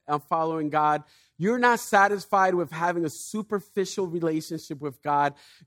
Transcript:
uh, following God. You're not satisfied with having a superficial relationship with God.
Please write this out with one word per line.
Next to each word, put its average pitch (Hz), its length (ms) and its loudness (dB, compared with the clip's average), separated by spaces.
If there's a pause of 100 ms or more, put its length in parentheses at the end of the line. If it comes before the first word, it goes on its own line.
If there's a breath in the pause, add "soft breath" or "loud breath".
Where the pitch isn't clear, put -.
uh, 147 100 -2
following 160 520 -2
God. 151 340 2 (320 soft breath)
You're 220 220 0
not 240 220 4
satisfied 196 720 4
with 170 160 -2
having 170 340 -2
a 151 60 -2
superficial 202 960 -6
relationship 160 760 -4
with 139 220 -10
God. 143 320 0 (320 loud breath)